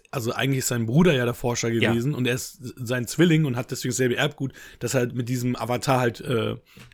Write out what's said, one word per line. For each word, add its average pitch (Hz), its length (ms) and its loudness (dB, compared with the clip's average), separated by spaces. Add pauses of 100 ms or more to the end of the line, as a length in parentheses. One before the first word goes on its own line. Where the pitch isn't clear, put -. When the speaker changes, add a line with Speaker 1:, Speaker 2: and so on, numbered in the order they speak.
(120)
Speaker 1:
also 120 220 -4
eigentlich 131 260 0
ist - 80 -4
sein 117 200 -2
Bruder 160 260 6
ja 123 120 2
der 120 80 0
Forscher 120 360 -2
Speaker 2:
Ja. 117 220 2
Speaker 1:
gewesen 120 240 0
und 123 120 0
er 120 80 0
ist - 280 -10
s-, 123 140 -12
sein 123 300 -4
Zwilling 160 380 4
und 127 100 -2
hat 123 160 -6
deswegen 127 200 -4
dasselbe 123 260 2
Erbgut, 135 360 -2 (260)
das 120 140 -4
halt 123 220 0
mit 120 140 -4
diesem 123 260 -2
Avatar 123 440 0
halt, 120 220 0
äh, 113 300 -2
Speaker 2:
Weil's 117 80 -8 (340)